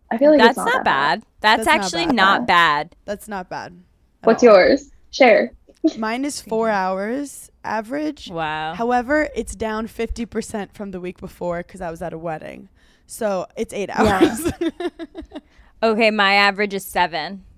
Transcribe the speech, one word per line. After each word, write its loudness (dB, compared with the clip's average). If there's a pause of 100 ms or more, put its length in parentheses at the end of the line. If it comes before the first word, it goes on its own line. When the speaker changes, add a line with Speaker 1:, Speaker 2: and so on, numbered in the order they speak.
(120)
Speaker 1:
I -4
feel 6
like 8
Speaker 2:
That's 8
Speaker 1:
it's -2
not -4
Speaker 2:
not 0
Speaker 1:
that -2
bad. 0
Speaker 2:
bad. -20 (120)
That's 2
Speaker 3:
That's - (120)
not -2
Speaker 2:
actually -4
Speaker 3:
bad. 0
Speaker 2:
not 2
bad. 4 (100)
Speaker 3:
That's -10
not -10
bad -12 (480)
at 0
Speaker 1:
What's 4
Speaker 3:
all. 10
Speaker 1:
yours? 4 (200)
Share. 4 (440)
Speaker 3:
Mine -4
is -8
four -2
hours -4 (140)
average. -8
Speaker 2:
Wow. -6
Speaker 3:
However, 0
it's -8
down -6
fifty -8
percent -8
from -14
the -10
week -12
before -8
'cause -20
I -10
was -12
at -8
a -12
wedding. -12 (400)
So -4 (100)
it's -8
eight -6
Speaker 1:
Yeah. 2
Speaker 3:
hours. 0 (100)
<laughs> -10
Speaker 2:
Okay, 2
my 2
average 2
is -6
seven. -4 (140)